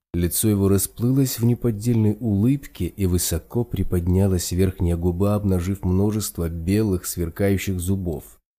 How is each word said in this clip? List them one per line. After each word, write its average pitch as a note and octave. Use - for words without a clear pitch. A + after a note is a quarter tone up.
лицо F2
его G2
расплылось B2
в A2+
неподдельной A2+
улыбке A2+
и F#2+
высоко F2
приподнялась F#2
верхняя F2
губа, F2+
обнажив F#2+
множество F#2+
белых F2+
сверкающих F#2
зубов. F2